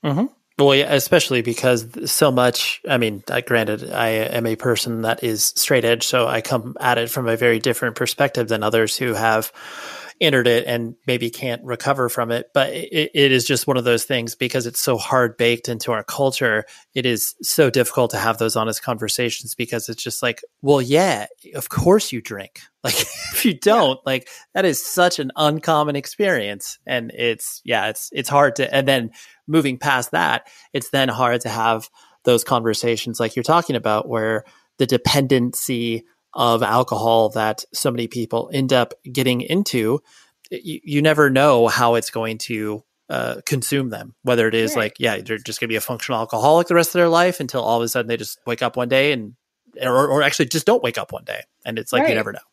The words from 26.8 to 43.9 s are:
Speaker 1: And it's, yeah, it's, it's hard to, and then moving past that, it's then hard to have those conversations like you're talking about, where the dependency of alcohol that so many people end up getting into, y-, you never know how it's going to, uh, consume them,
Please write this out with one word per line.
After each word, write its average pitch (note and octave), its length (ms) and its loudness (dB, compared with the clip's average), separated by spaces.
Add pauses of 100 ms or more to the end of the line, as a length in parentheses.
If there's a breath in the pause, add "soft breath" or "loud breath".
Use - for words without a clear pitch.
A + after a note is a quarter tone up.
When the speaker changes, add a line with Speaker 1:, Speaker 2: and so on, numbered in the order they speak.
Speaker 1:
And A#2+ 240 -4
it's, - 540 -4
yeah, A2 240 0
it's, - 240 -10
it's C3+ 160 -6
hard C#3+ 280 4
to, C3 160 -2
and C3+ 140 2
then B2+ 220 0 (360 loud breath)
moving C#3+ 320 0
past C3+ 340 0
that, D#3+ 360 0 (240 loud breath)
it's C#3 200 -6
then C3+ 180 2
hard A#2+ 320 0
to A#2 80 -8
have A2+ 400 -2 (340 soft breath)
those A#2+ 220 4
conversations A#2 760 0
like A2+ 160 -2
you're A#2+ 80 -2
talking D#3+ 320 2
about, A2 320 0
where A2 380 -2 (320 soft breath)
the C3+ 80 2
dependency B2 1200 0 (280 soft breath)
of A#2 300 2
alcohol A2+ 640 2
that G#2+ 440 -2
so - 180 -2
many A#2+ 160 -4
people A#2 460 -4
end C3+ 180 0
up B2 220 2 (180)
getting B2+ 300 0
into, C#3+ 580 -2 (500 soft breath)
y-, - 100 -10 (240)
you C#3+ 180 -2
never D3+ 280 4
know C3 380 6
how A#2+ 280 2
it's A2+ 160 -2
going A2+ 260 -6
to, G#2+ 480 -6 (240)
uh, A#2+ 360 -4
consume C3+ 440 -2
them, A2 320 -12